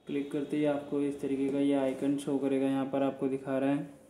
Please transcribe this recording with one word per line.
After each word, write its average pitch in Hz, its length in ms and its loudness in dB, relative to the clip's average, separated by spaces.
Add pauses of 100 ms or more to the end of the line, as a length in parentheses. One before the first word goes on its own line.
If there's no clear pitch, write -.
क्लिक 143 260 -4
करते 147 240 -2
ही 151 100 2
आपको 143 340 0
इस 143 200 -2
तरीके 135 280 0
का 139 100 0
ये 143 160 4
आइकन 139 420 2
शो 139 220 0
करेगा। 135 280 2
यहाँ 135 200 0
पर 135 160 0
आपको 135 260 0
दिखा 135 300 -2
रहा 135 120 2
है, 143 80 2 (320)